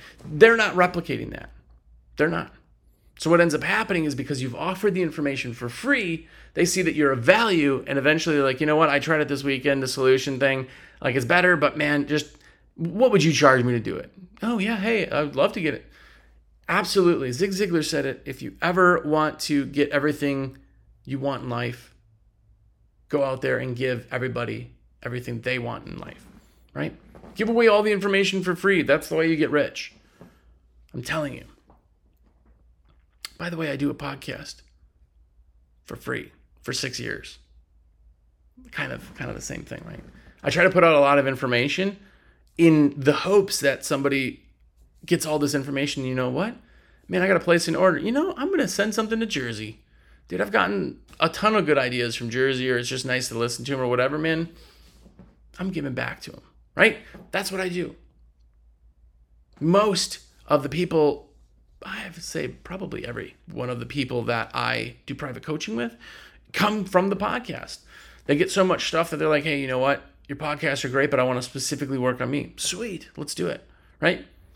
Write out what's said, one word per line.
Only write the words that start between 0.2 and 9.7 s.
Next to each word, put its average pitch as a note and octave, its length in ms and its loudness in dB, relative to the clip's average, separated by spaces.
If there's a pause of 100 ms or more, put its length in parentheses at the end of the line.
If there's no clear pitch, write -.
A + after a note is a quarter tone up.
they're A3 320 6
not G3+ 180 2
replicating E3+ 580 -2
that. - 180 -14 (680)
They're D#3 140 2
not. E3 240 -6 (640)
So D#3+ 100 -4
what E3+ 140 8
ends D#3+ 120 2
up C3 80 -2
happening F#3+ 440 0
is C#3 80 -2
because B2+ 260 -6
you've B2 140 -6
offered F#3 400 -2
the F#3 80 0
information C#3 500 -4
for A#2+ 160 -8
free, F#3+ 600 -2 (260)
they E3 100 2
see F#3 160 0
that D#3+ 140 0
you're C#3+ 180 4
of A#2+ 100 -2
value, E3 640 2
and C#3 120 -2
eventually D#3 380 2
they're C#3 80 4
like, C3 140 0
You D#3 80 0
know D3+ 100 2
what? D#3+ 120 4
I C#3+ 120 2
tried D#3 200 0
it C#3+ 80 0
this C#3 160 -4
weekend, C#3 380 0